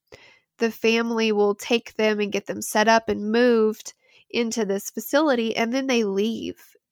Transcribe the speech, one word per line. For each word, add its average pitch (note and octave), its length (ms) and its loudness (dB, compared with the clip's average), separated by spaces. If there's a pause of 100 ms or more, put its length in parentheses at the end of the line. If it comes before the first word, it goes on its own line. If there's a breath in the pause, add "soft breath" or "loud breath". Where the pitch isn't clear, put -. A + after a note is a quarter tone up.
(580 loud breath)
the A3+ 140 -2
family A3+ 580 0
will G#3 240 2
take - 400 -4
them G#3+ 240 0
and G#3 140 -2
get G3 140 -4
them G3+ 160 -8
set G#3+ 260 0
up A3+ 200 2
and G#3 220 -4
moved A3+ 640 2 (340 soft breath)
into A3+ 360 -2
this G3 260 -4
facility, B3 640 0
and A#3 200 -2
then C4+ 140 -2
they A#3 160 2
leave, G3+ 680 -4 (180)